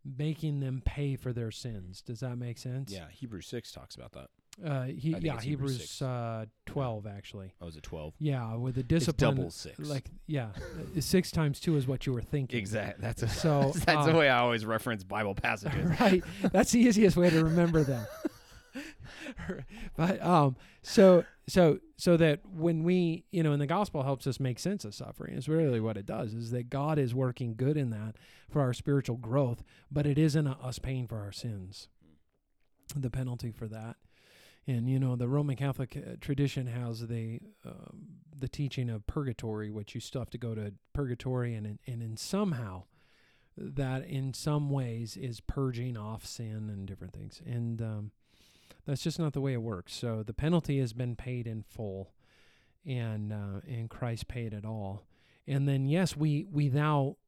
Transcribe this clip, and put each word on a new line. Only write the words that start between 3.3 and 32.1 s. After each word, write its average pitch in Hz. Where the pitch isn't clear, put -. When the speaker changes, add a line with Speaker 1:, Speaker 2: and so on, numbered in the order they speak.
Speaker 2:
six -
talks -
about 62
that. -
Speaker 1:
Uh, 139
he, 135
Speaker 2:
I 160
think 170
Speaker 1:
yeah, 151
Speaker 2:
it's 110
Hebrews 139
Speaker 1:
Hebrews, 117
Speaker 2:
six. -
Speaker 1:
uh, 117
twelve, 113
actually. 101
Speaker 2:
Oh, 87
is 78
it 76
twelve? 78
Speaker 1:
Yeah, 127
with 123
the 131
Speaker 2:
It's 123
Speaker 1:
discipline, 156
Speaker 2:
double 90
six. -
Speaker 1:
like, 147
yeah, 131
uh, -
six 185
times 147
two 165
is 131
what 131
you 131
were 127
thinking. 131
Speaker 2:
Exact-, 101
that's 113
a, 113
Speaker 1:
So, 143
Speaker 2:
<laughs> -
that's 156
the 160
Speaker 1:
um, 160
Speaker 2:
way 147
I 123
always 120
reference 110
Bible 98
passages. 123
Speaker 1:
<laughs> -
Right. 185
That's 190
the 240
easiest 214
way 175
to 160
remember 165
them. 123
Speaker 2:
<laughs> -
Speaker 1:
But, 170
um, 147
so, 185
so, 175
so 175
that 156
when 165
we, 170
you 170
know, 151
and 143
the 143
gospel 165
helps 135
us 131
make 127
sense 196
of 104
suffering. -
It's 131
really 151
what 110
it 101
does, 110
is 113
that 123
God 147
is 123
working 123
good 139
in 127
that 110
for 147
our 127
spiritual 135
growth, 120
but 147
it 139
isn't 151
us 127
paying 127
for 110
our 101
sins, 98